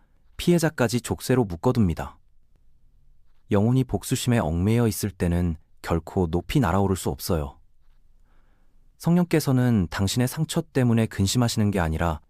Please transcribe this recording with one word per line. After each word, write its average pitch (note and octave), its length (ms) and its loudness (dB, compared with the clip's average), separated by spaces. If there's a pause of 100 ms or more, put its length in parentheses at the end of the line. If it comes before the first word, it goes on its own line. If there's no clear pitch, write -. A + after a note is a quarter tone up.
(360)
피해자까지 D3+ 640 0
족쇄로 B2 440 -2
묶어둡니다. F2+ 760 -2 (1300)
영혼이 A#2 360 2
복수심에 A#2+ 520 -2
얽매여 G2+ 500 2
있을 G#2 220 -2
때는 F2 460 0 (260)
결코 F2 460 -2
높이 F2 320 -2
날아오를 F#2+ 360 2
수 - 140 -6
없어요. D2 480 -4 (1400)
성령께서는 B2+ 920 2
당신의 A#2+ 380 -2
상처 D#3+ 340 -4
때문에 A#2 440 2
근심하시는 G#2+ 680 0
게 F#2+ 80 0
아니라 E2 400 0 (100)